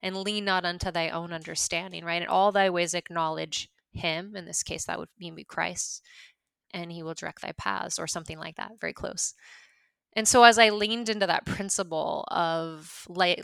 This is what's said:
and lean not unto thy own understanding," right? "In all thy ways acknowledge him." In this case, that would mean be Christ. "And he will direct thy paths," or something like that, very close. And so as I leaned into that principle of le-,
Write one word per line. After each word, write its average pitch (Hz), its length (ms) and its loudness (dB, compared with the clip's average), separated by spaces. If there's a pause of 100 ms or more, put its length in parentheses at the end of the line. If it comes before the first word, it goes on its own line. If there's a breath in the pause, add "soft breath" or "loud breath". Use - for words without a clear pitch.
and 190 140 -4
lean 202 280 -4
not 185 200 0
unto 175 260 -4
thy 165 180 -2
own 170 240 -6
understanding," 165 720 -6
right? 170 180 -2
"In 170 60 -4
all 196 240 6
thy 196 180 4
ways 175 240 0
acknowledge 160 760 -4 (220)
him." 180 440 -4
In 180 100 -10
this - 160 -4
case, - 240 -8
that - 120 -4
would 165 200 -12
mean 165 160 -10
be 160 100 -14
Christ. - 580 -6 (680 loud breath)
"And 170 180 -8
he 170 120 -10
will 160 120 -6
direct - 280 -10
thy - 100 -6
paths," - 460 -4
or 170 100 -6
something 165 300 -8
like 165 180 -12
that, 226 240 -12
very 160 120 -4
close. - 420 -6 (800 loud breath)
And 214 120 2
so 240 160 10
as 233 140 12
I 226 120 10
leaned 214 380 0
into 208 180 0
that 170 200 0
principle 165 840 -2
of 165 800 -4
le-, 175 360 2